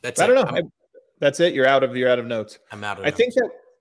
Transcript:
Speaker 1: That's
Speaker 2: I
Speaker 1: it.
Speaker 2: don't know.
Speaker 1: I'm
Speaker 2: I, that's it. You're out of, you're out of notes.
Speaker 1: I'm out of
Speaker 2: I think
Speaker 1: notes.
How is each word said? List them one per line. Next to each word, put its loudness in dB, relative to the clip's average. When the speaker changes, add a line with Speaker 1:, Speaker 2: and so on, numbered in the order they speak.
Speaker 1:
That's -6
Speaker 2:
I 4
Speaker 1:
it. 2
Speaker 2:
don't 4
know. 2
Speaker 1:
I'm -6
Speaker 2:
I, -2
that's 0
it. 2
You're 2
out 4
of, -4
you're 0
out 2
of -8
notes. -8
Speaker 1:
I'm -14
out -8
of -8
Speaker 2:
I 0
think 0
Speaker 1:
notes. 0